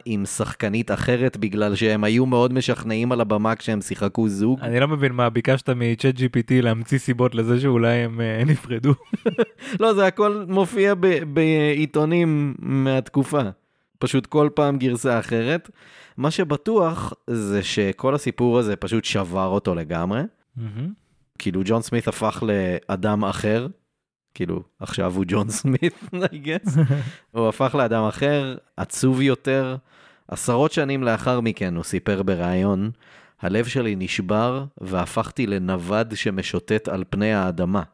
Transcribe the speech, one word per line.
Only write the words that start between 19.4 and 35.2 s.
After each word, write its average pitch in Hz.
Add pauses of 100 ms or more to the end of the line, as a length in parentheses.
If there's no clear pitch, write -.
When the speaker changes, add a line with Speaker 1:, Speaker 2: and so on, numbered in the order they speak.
Speaker 1:
אותו 95
לגמרי. 85 (340)
Speaker 2:
מהמם. 117 (460)
Speaker 1:
כאילו, 95
ג'ון 113
סמית 120
הפך 107
לאדם 98
אחר. 107 (680)
כאילו, 87 (180)
עכשיו 90
הוא 98
ג'ון 104
סמית, 131 (160)
<laughs> -
I 160
guess. 170 (320)
Speaker 2:
<laughs> -
Speaker 1:
הוא 117
הפך 131
לאדם 113
אחר, 139 (200)
עצוב 127
יותר. 131 (520)
עשרות 131
שנים 139
לאחר 123
מכן, 98
הוא 85
סיפר 98
בריאיון, 92 (500)
"הלב 104
שלי 117
נשבר 107 (160)
והפכתי 95